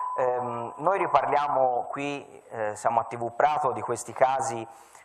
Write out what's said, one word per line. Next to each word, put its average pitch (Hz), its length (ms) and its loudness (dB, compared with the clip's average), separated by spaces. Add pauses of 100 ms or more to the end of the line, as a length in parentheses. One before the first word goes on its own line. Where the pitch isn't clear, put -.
(180)
ehm, 120 600 -2
noi 175 200 2
riparliamo 135 920 2
qui, 143 600 -8
eh, 110 260 -4
siamo 123 240 2
a 113 40 0
T - 120 -8
V 117 180 -4
Prato, 139 380 2
di 107 100 -4
questi 117 300 -6
casi, 131 540 0 (400)